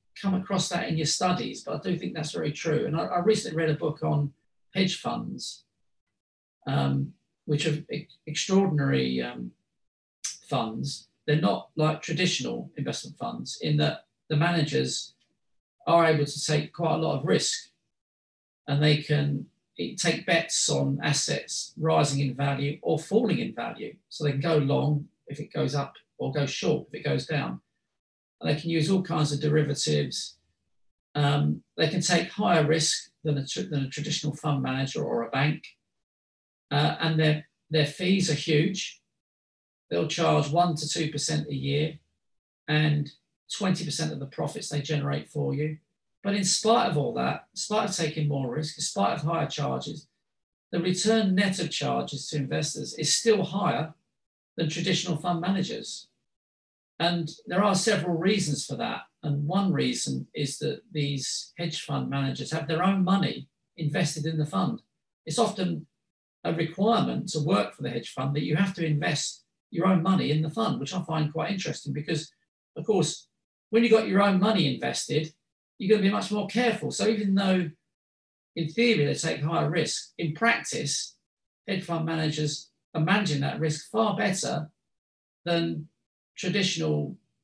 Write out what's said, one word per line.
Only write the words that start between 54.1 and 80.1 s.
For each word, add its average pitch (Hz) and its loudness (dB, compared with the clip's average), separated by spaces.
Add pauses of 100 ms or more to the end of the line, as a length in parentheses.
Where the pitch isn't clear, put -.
than 160 0
traditional 175 -2
fund 175 -2
managers. - -4 (880)
And 170 0 (160)
there 180 2
are 202 4
several 180 2
reasons 160 2
for 123 -6
that. 113 -6 (200)
And 147 -2
one 185 2
reason 131 -2
is 147 -4
that - -4 (120)
these 143 -4
hedge 170 -4
fund 135 -4
managers 135 -2
have 156 -4
their 160 -2
own 190 2
money 180 0 (280)
invested 151 -2
in 160 -2
the 151 0
fund. 180 -2 (460)
It's 160 -2
often 175 0 (580)
a 170 0
requirement 196 2
to 156 -2
work 190 2
for - -12
the - -4
hedge - -6
fund 139 -2
that 147 -2
you - 0
have 190 2
to 165 -2
invest - -2 (260)
your 170 0
own 185 6
money 175 2
in 156 2
the 156 0
fund, 214 0
which 147 -6
I 185 -2
find 156 0
quite 160 -2
interesting 180 -4
because, 147 -4 (440)
of 180 -8
course, - 0 (420)
when 226 6
you've 226 6
got 220 6
your 196 4
own 196 4
money 180 4
invested, 135 -2 (460)
you're 190 0
gonna 196 6
be 202 2
much 202 -2
more 208 0
careful. 226 0
So 202 0
even 208 2
though 190 4 (840)
in 160 -2
theory 226 4
they 139 0
take 156 -2
higher 147 0
risk, - -2